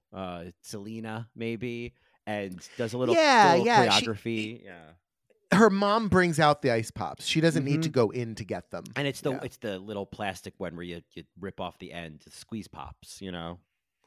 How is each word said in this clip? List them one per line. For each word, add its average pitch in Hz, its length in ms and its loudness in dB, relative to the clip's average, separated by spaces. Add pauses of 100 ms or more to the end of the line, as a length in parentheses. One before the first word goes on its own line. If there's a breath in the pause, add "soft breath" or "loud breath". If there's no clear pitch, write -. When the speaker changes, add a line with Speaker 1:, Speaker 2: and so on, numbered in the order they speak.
(120)
Speaker 1:
uh, 90 340 -10 (160)
Selena, 110 720 -10
maybe, 117 600 -6 (320)
and 98 500 -6
does 117 160 -4
a 123 60 -4
little, 127 160 0
Speaker 2:
Yeah, 254 380 6
Speaker 1:
little 175 140 4
Speaker 2:
yeah, 226 220 6
she 104 200 4
Speaker 1:
choreography. 110 560 -6
Yeah. 85 260 -20 (640)
Speaker 2:
her 208 180 10
mom 202 380 2
brings 170 320 4
out 151 200 6
the 127 120 2
ice 113 180 0
pops. 87 340 -8
She - 160 2
doesn't 160 240 4
need 147 200 2
to 160 40 0
Speaker 1:
Mm-hmm. - 40 -4
Speaker 2:
go 120 180 4
in 117 240 -6
to 107 100 -10
get 92 280 -8
them. 87 100 -8 (140)
Speaker 1:
And 143 100 -2
it's 135 140 -4
the, 147 100 -2
Speaker 2:
Yeah. 131 140 -4
Speaker 1:
it's - 140 -12
the 101 200 -6
little 101 260 -8
plastic 95 540 -8
one 85 160 -6
where 87 100 -10
you, 85 180 -10 (120)
you 85 80 -12 (160)
rip 92 220 -10
off 90 180 -8
the 92 140 -14
end, 80 320 -12
the - 80 -20
squeeze - 340 -12
pops, - 560 -18
you 95 80 -10
know? 87 300 -8 (460)